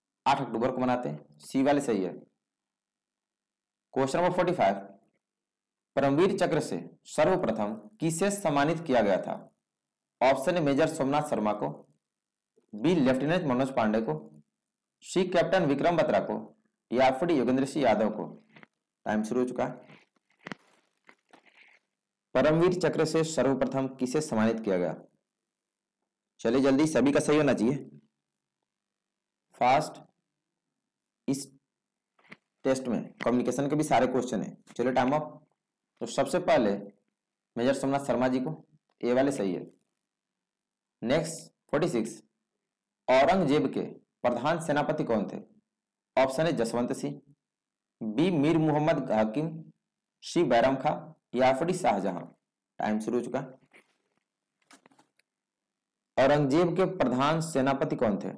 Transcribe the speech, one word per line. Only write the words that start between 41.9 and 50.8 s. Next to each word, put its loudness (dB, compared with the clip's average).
औरंगजेब 4
के -4
प्रधान 0
सेनापति -2
कौन 0
थे? -10
ऑप्शन 2
है 0
जसवंत -2
सिंह, -8
बी 0
मीर 2
मोहम्मद 0
हाकिम, 0
सी 0
बैरम 4
खां -2